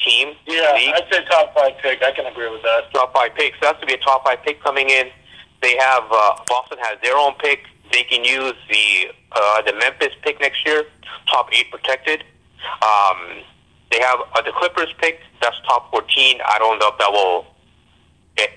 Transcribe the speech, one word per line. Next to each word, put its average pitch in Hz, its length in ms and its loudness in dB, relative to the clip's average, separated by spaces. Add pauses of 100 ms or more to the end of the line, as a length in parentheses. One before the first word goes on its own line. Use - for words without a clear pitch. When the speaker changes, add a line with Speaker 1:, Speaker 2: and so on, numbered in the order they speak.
Speaker 1:
team 127 260 0
in 151 60 -16 (120)
the 156 80 -8
Speaker 2:
Yeah, 160 180 2
Speaker 1:
league. 135 240 2
Speaker 2:
I'd 175 160 -2
say 180 140 0
top 160 280 2
five 139 180 2 (100)
pick. 127 200 -2
I 135 100 2
can 135 120 -8
agree 120 260 -8
with 110 120 -12
that. 113 320 0
Speaker 1:
Top 127 180 2
five 123 220 0
picks. 147 260 -2
That's 151 200 0
to - 60 -8
be 135 60 -2
a 127 60 -4
top 135 260 2
five 127 180 2
pick 147 200 -6
coming 135 260 0
in. 131 220 2 (500)
They 123 160 2
have, 131 340 2
uh, 107 260 4 (120)
Boston 127 320 -4
has 110 220 -6
their 123 160 0
own 143 160 2
pick. 143 320 -2 (260)
They 123 120 2
can 120 200 -2
use 131 300 -2 (160)
the, 101 380 0 (240)
uh, 107 300 2
the 107 120 -2
Memphis 131 480 -2
pick 147 180 -6
next 139 260 -2
year, 151 180 0 (440)
top 123 240 0
eight 120 180 0
protected. 135 540 -4 (560)
Um, 95 640 2 (480)
they 117 100 2
have, 127 200 2 (140)
uh, - 60 2
the - 120 -6
Clippers 175 460 -2
pick. 165 220 -2 (220)
That's 117 140 0 (120)
top 120 220 0
fourteen. 127 580 0
I 107 100 2
don't 110 200 2
know 104 100 4
if 104 100 -2
that 101 140 2
will, 92 320 2 (920)
eh, 107 80 0 (100)